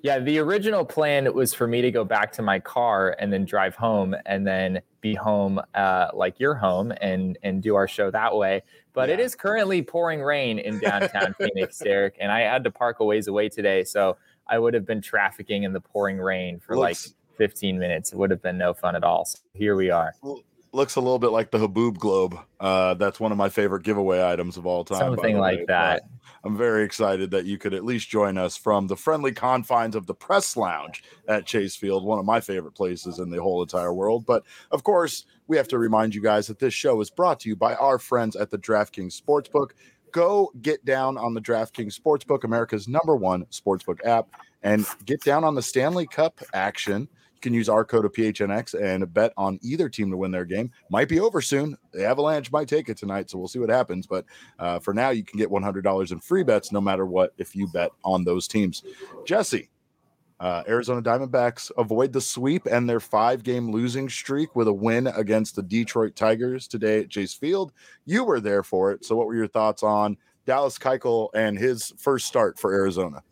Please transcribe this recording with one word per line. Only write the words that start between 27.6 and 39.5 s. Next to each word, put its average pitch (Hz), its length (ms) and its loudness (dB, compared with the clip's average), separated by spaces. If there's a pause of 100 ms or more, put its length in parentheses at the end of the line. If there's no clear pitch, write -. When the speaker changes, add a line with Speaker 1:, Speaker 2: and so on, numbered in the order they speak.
Speaker 2:
at 95 100 -6
least 117 240 -4
join 101 300 0
us 92 180 -2
from 101 300 2
the 95 100 -2
friendly 147 360 0
confines 120 640 0
of 101 100 -4
the - 80 -8
press - 420 -2
lounge 82 480 -4 (240)
at 104 180 0
Chase 98 300 -2
Field, 95 300 -2
one 107 140 0
of 95 60 -4
my 113 140 2
favorite 90 340 -6
places 90 440 -6
in 90 140 -8
the 87 100 -4
whole 90 220 -2
entire 87 300 -2
world. 107 340 0
But, 117 160 2 (260)
of - 140 -2
course, 175 420 0 (220)
we 156 100 2
have 135 120 2
to 127 100 0
remind 110 340 2
you 104 80 -6
guys 107 260 2
that 107 120 -12
this 131 140 0
show 113 280 0
is 104 80 -4
brought 170 320 0
to 110 80 -6
you 104 60 -2
by 113 200 2
our 135 220 2
friends 117 380 0
at 101 160 -4
the 104 80 -4
DraftKings 104 600 -2
Sportsbook. 143 520 0 (400)